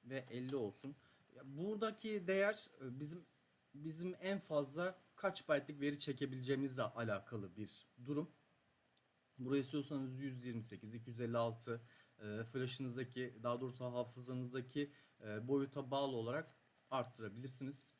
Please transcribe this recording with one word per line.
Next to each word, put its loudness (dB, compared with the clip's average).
Ve -4
elli -2
olsun. 0
Ya, -10
buradaki 0
değer, 6
e, -4
bizim, -6
bizim -4
en 2
fazla 2
kaç 0
byte'lık 4
veri 2
çekebileceğimizle 2
alakalı 0
bir -8
durum. 0
Buraya 4
istiyorsanız 0
yüz -4
yirmi -2
sekiz, -8
iki -8
yüz -6
elli 2
altı, 0
e, -4
flash'ınızdaki, -2
daha 2
doğrusu -4
hafızanızdaki, -2
e, -4
boyuta 2
bağlı 2
olarak 0
arttırabilirsiniz. -4